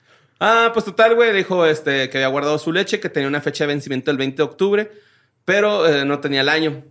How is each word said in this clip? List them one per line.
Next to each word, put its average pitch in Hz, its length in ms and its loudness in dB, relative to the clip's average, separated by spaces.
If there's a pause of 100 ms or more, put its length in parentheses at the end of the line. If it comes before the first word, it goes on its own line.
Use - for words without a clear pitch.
(400)
Ah, 226 320 4
pues 220 120 -2
total, 220 300 2
güey, 233 200 4
dijo, 185 320 2
este, 143 440 0
que 139 80 -4
había 135 100 0
guardado 143 300 -2
su 160 140 -4
leche, 190 280 -2
que 180 80 -6
tenía 139 200 -4
una 143 120 -2
fecha 147 240 -4
de 147 40 0
vencimiento 139 420 -4
el 139 80 -2
veinte 135 180 -4
de 156 80 -2
octubre, 202 480 -2 (520)
pero, 202 440 2
eh, 143 160 2
no 143 160 -2
tenía 139 220 -2
el 139 80 2
año. 151 400 -2